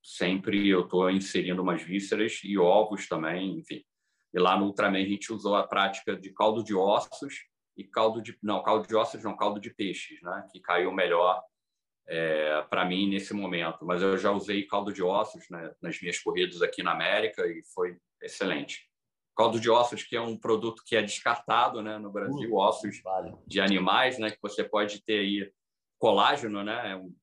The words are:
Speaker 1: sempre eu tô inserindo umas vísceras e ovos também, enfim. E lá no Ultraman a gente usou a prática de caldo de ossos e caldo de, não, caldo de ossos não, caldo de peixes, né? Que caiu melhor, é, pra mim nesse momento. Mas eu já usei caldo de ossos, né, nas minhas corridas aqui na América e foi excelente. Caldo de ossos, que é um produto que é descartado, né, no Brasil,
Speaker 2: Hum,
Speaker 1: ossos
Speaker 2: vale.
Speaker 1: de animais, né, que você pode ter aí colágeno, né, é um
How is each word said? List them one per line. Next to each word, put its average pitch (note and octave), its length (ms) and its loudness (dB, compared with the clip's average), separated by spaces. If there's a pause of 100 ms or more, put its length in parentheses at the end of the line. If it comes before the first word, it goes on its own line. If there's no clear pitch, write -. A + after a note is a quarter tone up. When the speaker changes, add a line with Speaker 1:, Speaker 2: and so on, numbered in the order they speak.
Speaker 1:
sempre G2 640 0
eu F#2 180 4
tô F#2 240 2
inserindo F#2+ 520 0
umas F2+ 200 0
vísceras G2+ 600 -2
e G2 120 -2
ovos G2 520 4
também, F2 500 -4
enfim. D2+ 240 -12 (520)
E F2+ 40 0
lá F#2 200 6
no G2+ 80 2
Ultraman G2+ 320 0
a F#2+ 80 0
gente G2+ 260 -4
usou G2+ 240 -2
a F#2+ 100 2
prática G2 500 -2
de F#2 160 -16
caldo A2 300 2
de G#2 120 -4
ossos A2 600 0 (420)
e G2 80 -16
caldo A2 380 0
de, G#2+ 200 -14
não, G2+ 200 -2
caldo G#2+ 240 2
de A2 80 -4
ossos A2 280 0
não, G2 140 -6
caldo G#2 240 0
de A#2 140 -12
peixes, F2+ 480 -6
né? F#2 300 -8
Que F#2 80 -20
caiu F2+ 320 0
melhor, F2+ 500 2 (680)
é, D#2 640 0
pra F#2 140 0
mim F#2 240 0
nesse G2 260 -4
momento. E2+ 500 -4
Mas F2+ 180 0
eu F#2+ 140 4
já G2+ 140 2
usei G2+ 360 -2
caldo G2+ 260 -2
de F#2 100 -6
ossos, G2 480 0
né, E2+ 220 -12 (100)
nas E2+ 180 -8
minhas F2 200 -6
corridas F2 420 -2
aqui - 200 -2
na F2 100 0
América F#2+ 540 0
e E2 160 -6 (120)
foi F2+ 220 -4 (260)
excelente. - 680 -6 (480)
Caldo A2+ 240 2
de A2+ 80 0
ossos, A#2 340 4
que - 140 -6
é A#2 40 0
um A2+ 180 -4
produto A2+ 480 0
que A#2 100 0
é G#2+ 60 4
descartado, A#2+ 800 0
né, G#2+ 160 -8
no G#2 120 -10
Brasil, A#2 400 -4
Speaker 2:
Hum, G#2 60 2
Speaker 1:
ossos G2+ 460 2
Speaker 2:
vale. F#2 320 -4 (120)
Speaker 1:
de G2 140 0
animais, G2+ 580 4
né, A2 120 -2
que - 100 -14
você G2+ 240 -4
pode G#2 400 -2
ter G#2+ 140 0
aí G2+ 340 -4 (460)
colágeno, A2 640 4
né, G#2+ 300 -6
é F#2 40 -8
um F#2 160 -14 (100)